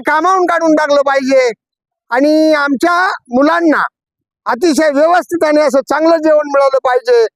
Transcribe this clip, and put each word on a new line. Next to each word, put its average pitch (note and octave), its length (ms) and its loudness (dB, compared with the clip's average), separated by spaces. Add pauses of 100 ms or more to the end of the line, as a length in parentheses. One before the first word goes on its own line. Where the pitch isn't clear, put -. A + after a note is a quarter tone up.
कामावून F4 400 0
काढून E4 300 0
टाकलं C#4+ 260 0
पाहिजे C4+ 480 0 (600)
आणि D#4 440 2
आमच्या D4+ 540 -2
मुलांना D4 760 -2 (640)
अतिशय C#4 440 0
व्यवस्थित E4 540 0
आणि D4+ 180 2
असं C4+ 200 0
चांगलं D#4+ 360 0
जेवण D4+ 300 0
मिळालं C#4 360 0
पाहिजे, B3 420 0 (100)